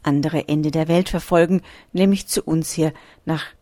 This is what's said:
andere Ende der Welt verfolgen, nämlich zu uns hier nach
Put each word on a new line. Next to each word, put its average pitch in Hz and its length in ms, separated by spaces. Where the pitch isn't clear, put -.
andere 143 440
Ende 151 240
der 160 160
Welt 175 220
verfolgen, 175 540
nämlich 190 360
zu - 160
uns 160 280
hier 156 220
nach 160 180